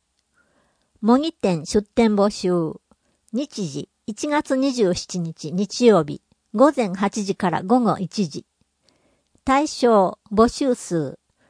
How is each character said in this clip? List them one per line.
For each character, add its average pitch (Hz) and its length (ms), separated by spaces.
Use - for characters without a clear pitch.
模 240 180
擬 320 140
店 170 340
出 214 160
店 226 320
募 202 160
集。 175 480
日 226 320
時、 139 200
一 226 220
月 294 280
二 277 140
十 214 240
七 - 240
日 160 320
日 202 360
曜 190 180
日、 147 180
午 269 180
前 208 220
八 202 300
時 190 100
か 185 160
ら 165 140
午 233 160
後 208 180
一 185 300
時。 - 180
対 277 220
象、 214 540
募 214 160
集 247 300
数、 160 420